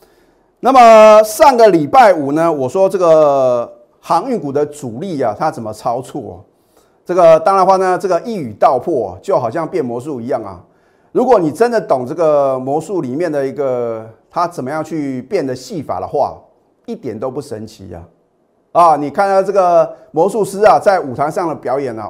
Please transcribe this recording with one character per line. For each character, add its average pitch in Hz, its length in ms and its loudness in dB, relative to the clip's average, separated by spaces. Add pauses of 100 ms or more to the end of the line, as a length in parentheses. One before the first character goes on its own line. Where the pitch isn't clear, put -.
(580)
那 240 140 0
么 214 500 8
上 - 340 4
个 226 120 8
礼 160 180 2
拜 226 260 6
五 143 200 -2
呢， 165 200 0
我 131 160 -4
说 190 200 0
这 185 100 -4
个 139 760 2 (280)
航 175 280 -2
运 226 120 -4
股 143 100 -8
的 147 160 -2
主 127 320 -12
力 160 240 -8
啊， 110 160 -2
它 156 140 -4
怎 120 100 -12
么 107 100 -10
操 123 280 -6
作？ 104 440 -14 (600)
这 175 100 -6
个 165 240 6
当 196 160 0
然 190 100 4
话 190 120 2
呢， 185 200 0
这 180 120 -6
个 170 140 0
一 226 120 -10
语 135 200 -8
道 156 220 0
破， 120 460 -4
就 185 160 0
好 120 100 -2
像 160 200 -6
变 165 160 -4
魔 120 160 -8
术 135 200 -10
一 117 60 -10
样 127 160 -4
啊。 95 180 -14 (520)
如 233 120 0
果 240 140 4
你 156 140 -2
真 240 180 0
的 226 100 -2
懂 147 240 -2
这 131 120 -10
个 143 420 0
魔 139 220 -4
术 170 200 -6
里 127 140 -6
面 165 160 -4
的 143 160 -4
一 135 60 -6
个 120 520 -6 (240)
它 - 200 -4
怎 135 160 -10
么 127 40 -8
样 156 140 -6
去 143 400 -8
变 151 240 -4
的 127 80 -6
戏 151 260 -12
法 95 200 -8
的 92 80 -8
话， 117 280 -4 (500)
一 233 100 -12
点 110 200 -12
都 127 140 -8
不 147 100 -10
神 110 240 -12
奇 92 300 -20
啊。 85 80 -18 (680)
啊， 165 220 4
你 143 160 -6
看 196 180 0
到 196 140 2
这 196 100 -4
个 175 440 2 (160)
魔 165 160 0
术 202 160 -2
师 196 200 -4
啊， 170 140 4
在 190 220 2
舞 139 120 -8
台 131 160 -4
上 175 200 -6
的 147 80 -6
表 131 240 -6
演 120 180 -8
啊， 104 120 -12